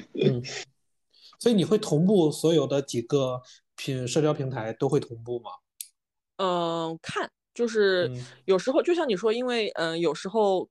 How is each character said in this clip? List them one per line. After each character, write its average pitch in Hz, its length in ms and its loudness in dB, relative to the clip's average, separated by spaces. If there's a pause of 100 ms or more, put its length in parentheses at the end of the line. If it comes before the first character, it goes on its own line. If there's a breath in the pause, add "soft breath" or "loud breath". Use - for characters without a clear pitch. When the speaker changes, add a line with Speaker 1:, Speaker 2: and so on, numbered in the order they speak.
(140)
Speaker 1:
嗯。 127 300 0 (960 loud breath)
所 240 120 2
以 233 40 4
你 175 100 4
会 208 120 4
同 165 280 2
步 180 260 6
所 156 220 2
有 139 140 4
的 139 140 0
几 120 200 -4
个 127 400 0 (340 loud breath)
平-， 131 320 -6
社 151 140 0
交 151 120 2
平 139 160 -6
台 113 240 -6
都 139 160 -2
会 147 100 2
同 113 240 -8
步 120 160 -8
吗？ 107 100 -16 (880)
Speaker 2:
嗯， 170 640 -2
看， - 280 -8 (240)
就 233 140 -2
是 196 420 2
Speaker 1:
嗯。 123 160 -10 (200 loud breath)
Speaker 2:
有 185 140 4
时 254 120 -2
候， 294 120 4
就 339 100 2
像 320 140 0
你 214 80 0
说， 214 180 0
因 247 120 -2
为， 233 300 -2
嗯， 165 240 -2
有 160 140 2
时 - 160 -10
候 196 420 2